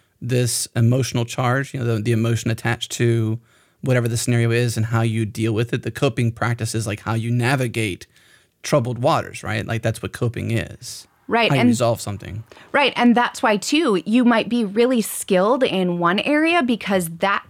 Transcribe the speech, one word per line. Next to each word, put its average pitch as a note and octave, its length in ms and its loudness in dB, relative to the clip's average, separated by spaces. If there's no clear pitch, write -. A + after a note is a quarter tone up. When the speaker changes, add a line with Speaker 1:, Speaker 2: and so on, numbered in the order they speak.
Speaker 1:
this B2 540 -2
emotional A#2+ 500 2
charge, C3 480 -2
you C#3 80 -6
know, A#2+ 60 -4
the, A2+ 160 0
the A#2 100 -2
emotion A2+ 380 0
attached - 400 -4
to A2+ 480 0
whatever B2 260 2
the A#2 80 -2
scenario A#2 340 2
is A#2 260 0
and A2 100 0
how A#2 160 0
you A2+ 220 0
deal A2 280 -2
with A#2 200 -2
it. C3 120 -4
The A2+ 80 -6
coping B2 400 0
practice A2+ 420 -4
is, A2+ 140 -4
like, G2+ 120 -4
how G#2+ 140 -4
you A2+ 160 -2
navigate A#2+ 800 0
troubled B2 340 0
waters, C3+ 460 -2
right? A2 200 -4
Like, A2+ 180 -4
that's A2+ 200 -2
what F#2+ 100 -6
coping A2 380 -4
is. - 560 -6
Speaker 2:
Right, A3 220 2
Speaker 1:
How D3 40 2
you C3+ 60 4
Speaker 2:
and A#3+ 80 4
Speaker 1:
resolve A#2 320 2
something. G2+ 420 -10
Speaker 2:
Right, C4+ 240 2
and A#3+ 180 6
that's A#3+ 300 0
why, G#3+ 140 2
too, C#4+ 480 0
you A#3 180 4
might A3+ 240 4
be A#3 160 0
really A#3 380 2
skilled G#3 600 2
in F3+ 380 0
one F3 180 2
area D#4 460 2
because G3 440 0
that G3 320 0